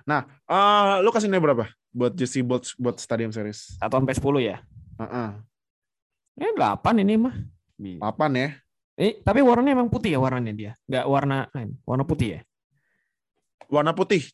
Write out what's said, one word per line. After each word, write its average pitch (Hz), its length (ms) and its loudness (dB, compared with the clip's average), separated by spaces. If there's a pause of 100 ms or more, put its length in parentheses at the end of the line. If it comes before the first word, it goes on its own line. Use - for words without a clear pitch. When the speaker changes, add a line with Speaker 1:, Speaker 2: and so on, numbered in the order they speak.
Speaker 1:
Nah, 143 220 -2 (200)
eh, 202 560 4
lu 208 100 4
kasih 214 180 0
nilai 185 140 2
berapa 123 240 2 (240)
buat 123 240 0
jersey 127 260 -2
Bolts 123 340 -2
buat 120 220 -2
Stadium 113 340 -4
Series? 107 460 -10
Speaker 2:
Satu 117 220 0
sampai 131 160 0
sepuluh 139 260 2
ya? 104 220 -4 (340)
Speaker 1:
Heeh. 113 320 -6 (1080)
Speaker 2:
Eh, 403 160 -2
delapan 202 440 0
ini 202 200 2
mah. 240 160 0 (400)
Bi- 92 240 -12
Speaker 1:
Delapan 110 340 -2
ya? 131 160 0 (480)
Speaker 2:
Eh, 208 240 -2
tapi 214 220 4
warnanya 247 320 6
emang 247 160 2
putih 208 260 0
ya - 20 2
warnanya 127 340 0
dia? 107 200 -10 (140)
Nggak 131 180 -2
warna 139 320 0 (140)
lain? 120 320 -10
Warna 131 240 -2
putih 127 240 -2
ya? 82 100 -10 (1300)
Speaker 1:
Warna 151 260 2
putih 185 300 0 (120)